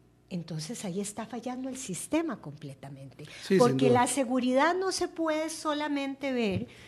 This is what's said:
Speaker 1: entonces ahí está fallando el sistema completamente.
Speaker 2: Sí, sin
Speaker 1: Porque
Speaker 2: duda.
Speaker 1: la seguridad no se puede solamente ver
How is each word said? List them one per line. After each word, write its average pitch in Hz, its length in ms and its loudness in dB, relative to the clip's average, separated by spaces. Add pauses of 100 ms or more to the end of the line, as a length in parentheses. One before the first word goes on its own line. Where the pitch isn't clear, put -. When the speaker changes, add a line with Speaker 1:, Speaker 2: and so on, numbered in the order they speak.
(300)
Speaker 1:
entonces 170 540 -8
ahí 185 160 -4
está 214 280 -8
fallando 254 420 -8
el 254 80 -8
sistema 294 640 -4
completamente. 139 840 -14
Speaker 2:
Sí, - 240 -16
sin 196 100 6
Speaker 1:
Porque 262 300 6
Speaker 2:
duda. 247 120 8
Speaker 1:
la 247 60 4
seguridad 254 680 2
no 370 160 0
se 359 160 -2
puede 320 420 -2
solamente 285 840 -4
ver 220 340 0 (200)